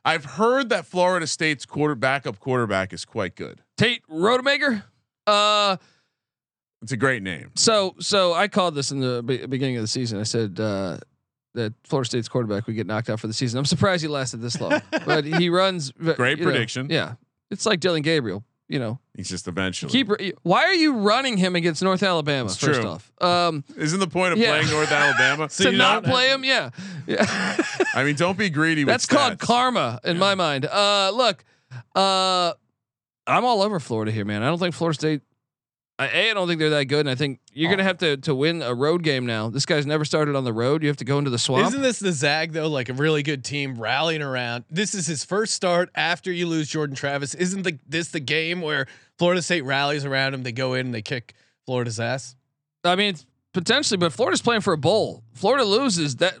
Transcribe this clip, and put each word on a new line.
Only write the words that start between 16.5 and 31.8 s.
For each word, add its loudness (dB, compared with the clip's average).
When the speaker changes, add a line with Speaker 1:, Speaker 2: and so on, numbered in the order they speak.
Speaker 1:
prediction. -2
Speaker 2:
yeah. -2
It's -8
like 2
Dylan 0
Gabriel, 0
you -2
know. -4
Speaker 1:
He's -10
just -8
eventually. -4
Speaker 2:
Keep 2
r-, 2
why 4
are 2
you 4
running 2
him 2
against 0
North 2
Alabama? 0
Speaker 1:
It's -4
Speaker 2:
First 2
Speaker 1:
true. -2
Speaker 2:
off, -14
um, 2
Speaker 1:
Isn't -2
the 2
point 0
of 2
Speaker 2:
yeah. 4
Speaker 1:
playing 2
North 2
Alabama? 2
Speaker 2:
<laughs> -12
Speaker 3:
So 0
Speaker 2:
To 6
Speaker 3:
you 2
Speaker 2:
not 4
Speaker 3:
don't 0
Speaker 2:
play 4
him? 0
Yeah. 0
Yeah. 4
<laughs> -2
Speaker 1:
I 2
mean, 2
don't 0
be 0
greedy 2
with 4
Speaker 2:
That's 0
called 4
Speaker 1:
stats. -12
Speaker 2:
karma 2
in 0
Speaker 1:
Yeah. -2
Speaker 2:
my 4
mind. 0
Uh, 2
look, 0